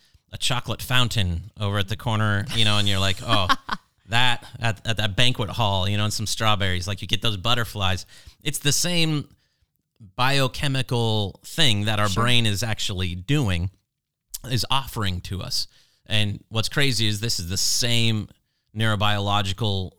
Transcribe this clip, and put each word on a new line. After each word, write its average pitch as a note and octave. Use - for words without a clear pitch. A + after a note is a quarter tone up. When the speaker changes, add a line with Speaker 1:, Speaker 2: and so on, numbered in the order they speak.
Speaker 1:
a G2
chocolate B2
fountain G#2+
over G#2
at F#2+
the G#2+
corner, G#2+
you A2+
know, G#2+
and G2+
you're G2
like, F#2+
"Oh, G#2
Speaker 2:
<laughs> -
Speaker 1:
that A#2+
at, A#2
at A2+
that G#2+
banquet B2
hall, G2
you G#2
know, G#2
and G#2+
some G#2+
strawberries," G2
like, G2
you G2
get -
those G#2+
butterflies. G2+
It's D3+
the C#3+
same E3
biochemical B2+
thing A2
that G#2+
our G#2
Speaker 2:
Sure. G2+
Speaker 1:
brain A#2+
is G2+
actually F#2+
doing, F#2+
is B2+
offering G#2+
to F2+
us. -
And G#2+
what's A2
crazy B2
is G#2
this A#2
is E2+
the F#2+
same A2+
neurobiological G2+